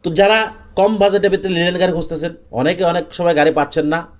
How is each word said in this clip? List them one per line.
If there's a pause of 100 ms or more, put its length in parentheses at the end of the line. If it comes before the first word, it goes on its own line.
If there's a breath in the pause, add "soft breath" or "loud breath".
তো (100)
যারা (400)
কম (100)
বাজেটের
ভিতরে
লিনেন
গাড়ি
খুঁজতেছেন, (280)
অনেকে (100)
অনেক (140)
সময়
গাড়ি
পাচ্ছেন
না (220)